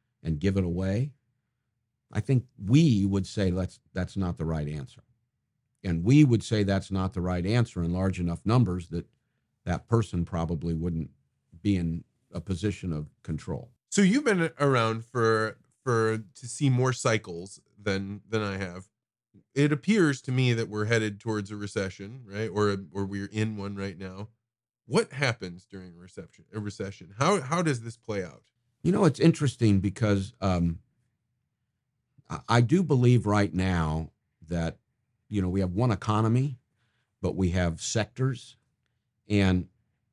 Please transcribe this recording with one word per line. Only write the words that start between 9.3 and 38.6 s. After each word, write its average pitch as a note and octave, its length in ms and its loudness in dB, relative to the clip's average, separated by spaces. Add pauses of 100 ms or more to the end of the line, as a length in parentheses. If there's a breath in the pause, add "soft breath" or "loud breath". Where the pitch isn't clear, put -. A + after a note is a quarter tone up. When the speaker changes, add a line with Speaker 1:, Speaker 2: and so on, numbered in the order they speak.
Speaker 1:
that - 240 -4
person G2+ 360 0
probably E2 500 -4
wouldn't D#2+ 360 -4 (500)
be G2+ 160 0
in E2+ 280 -4 (280)
a F2+ 80 -10
position F#2 520 -4
of D2+ 160 -8 (140)
control. D2+ 480 -10 (180)
Speaker 2:
So - 140 2
you've A3+ 220 4
been F#3 260 2 (100)
around A#2 440 2
for, A2+ 540 0 (240)
for, A2 360 0
to A2 280 -16
see C#3 240 0
more B2+ 220 2
cycles G2 680 -4 (220)
than, G2 460 -4
than A2 140 -2
I G2 160 -4
have. F#2 280 -10 (680)
It C#3+ 180 2
appears D#3+ 500 2
to C3 100 -6
me B2+ 200 4
that A2+ 160 -2
we're G#2 160 -4
headed A2 340 0
towards G#2+ 320 -6
a G#2+ 60 -12
recession, G2+ 720 -8
right? G#2 220 -6
Or, G2+ 280 0 (160)
or G2 120 -4
we're G2 280 -6
in G#2+ 240 -2
one G2+ 180 -8
right G2 240 -8
now. F#2+ 300 -12 (580)
What F#3 260 -2
happens G#2 540 -4
during F#2 300 -16
a - 20 -20
reception, F2+ 460 -20 (100)
a G#2+ 60 -8
recession? G2 580 -10
How, E3+ 220 2
how D3 200 -2
does D3 200 0
this A2+ 160 -12
play G2+ 280 -6
out? D2 180 -16 (400)
Speaker 1:
You E3 100 2
know, G#3 120 4
it's D#3 160 4
interesting A#2+ 600 4
because, G2 600 0
um, F2 380 0 (1500)
I, D#2+ 80 -8 (100)
I A#2+ 120 4
do D3+ 220 4
believe B2 440 4
right G#2 260 2
now E2 580 0 (380)
that, E2 300 -4 (500)
you G#2 120 -2
know, F#2 80 0
we F#2+ 120 0
have F2+ 120 -2
one A#2 180 0
economy, A2+ 680 0 (640)
but F2+ 140 -2
we F#2 140 2
have F2 300 0
sectors, - 760 -4 (760)